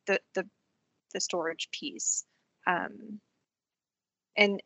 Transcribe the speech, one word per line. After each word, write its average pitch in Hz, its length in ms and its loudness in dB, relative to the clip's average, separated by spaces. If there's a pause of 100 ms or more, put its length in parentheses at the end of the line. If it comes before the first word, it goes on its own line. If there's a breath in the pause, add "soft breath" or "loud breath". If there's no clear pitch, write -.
the, 196 140 4 (140)
the, 185 100 0 (680)
the 190 80 -2
storage 165 500 -2
piece, - 540 -4 (420)
um, 208 540 -2 (1160)
and, 202 300 6